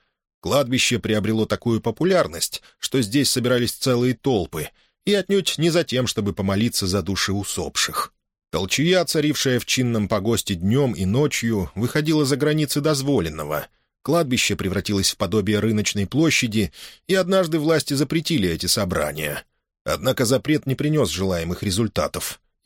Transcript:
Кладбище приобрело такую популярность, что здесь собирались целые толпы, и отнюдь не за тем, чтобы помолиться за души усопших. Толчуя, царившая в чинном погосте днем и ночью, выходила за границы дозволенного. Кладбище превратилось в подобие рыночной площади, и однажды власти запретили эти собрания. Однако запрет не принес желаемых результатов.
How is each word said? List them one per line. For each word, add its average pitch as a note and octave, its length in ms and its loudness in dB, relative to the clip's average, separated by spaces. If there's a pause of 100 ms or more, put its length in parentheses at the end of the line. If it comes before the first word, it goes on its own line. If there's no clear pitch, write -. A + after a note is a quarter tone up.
(400)
Кладбище B2 600 0
приобрело G#2+ 460 0
такую A2 360 0
популярность, B2+ 800 0 (180)
что - 220 0
здесь A#2+ 280 2
собирались A#2+ 440 0
целые B2 400 2
толпы, F#2 560 -2 (360)
и G3+ 80 2
отнюдь G3 440 0
не E3 120 2
за D#3+ 140 4
тем, B2 240 0
чтобы G2+ 260 -2
помолиться G2 540 0
за F#2 140 0
души F#2+ 320 -2
усопших. - 800 -4 (380)
Толчуя, F3+ 540 2
царившая C#3+ 540 0
в - 60 -8
чинном A#2 420 0
погосте G#2 480 0
днем A2+ 380 2
и F#2 120 -4
ночью, A2+ 680 0
выходила D3+ 500 0
за C3+ 100 0
границы D3 460 0
дозволенного. E2+ 840 -2 (340)
Кладбище C3 540 0
превратилось G2 560 -2
в - 60 -6
подобие G#2 420 0
рыночной G#2 480 0
площади, A2+ 640 0 (360)
и F#3 60 0
однажды F3+ 460 2
власти D3 340 2
запретили D3 560 0
эти E2 160 -4
собрания. D2+ 800 -2 (400)
Однако A2 420 0
запрет C3+ 400 0
не C3+ 100 -2
принес D3+ 340 2
желаемых F2 540 -2
результатов. F#2+ 800 -2 (240)